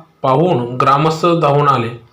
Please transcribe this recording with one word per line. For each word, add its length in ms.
पाहून 540
ग्रामस्थ 500
धावून 420
आले. 340